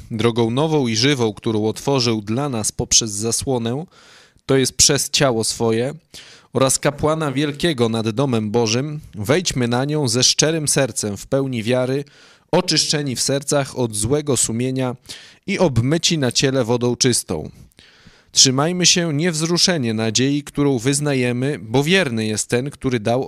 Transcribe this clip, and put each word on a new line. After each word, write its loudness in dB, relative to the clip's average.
drogą 2
nową 2
i 0
żywą, 2
którą -2
otworzył 0
dla -4
nas -4
poprzez -2
zasłonę, -2
to 4
jest 0
przez 2
ciało 2
swoje, -2
oraz 2
kapłana 0
wielkiego 0
nad -2
domem 0
Bożym, 0
wejdźmy 0
na 0
nią 0
ze 2
szczerym 2
sercem, -2
w -16
pełni -2
wiary, 0
oczyszczeni 0
w -4
sercach -2
od -2
złego 0
sumienia -2
i -2
obmyci 2
na 2
ciele 2
wodą 0
czystą. -2
Trzymajmy 2
się 2
niewzruszenie 0
nadziei, 0
którą 0
wyznajemy, -2
bo 0
wierny 0
jest -4
ten, 0
który -4
dał 0